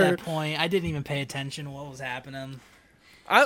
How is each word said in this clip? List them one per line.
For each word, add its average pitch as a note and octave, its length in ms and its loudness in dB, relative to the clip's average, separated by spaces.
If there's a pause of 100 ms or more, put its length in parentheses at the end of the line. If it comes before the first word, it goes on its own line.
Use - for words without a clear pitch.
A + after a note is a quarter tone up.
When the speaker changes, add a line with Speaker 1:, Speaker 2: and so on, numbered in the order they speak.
Speaker 1:
at F3+ 140 4
that - 80 -12
point. D#3 340 -2
I E3 80 2
didn't E3+ 220 0
even D3 140 -4
pay C#3+ 180 -2
attention C#3 440 -8
to C#3 60 -10
what C#3+ 200 -12
was C3 80 -16
happening. C3+ 600 -10 (720)
Speaker 2:
I, A#3 160 8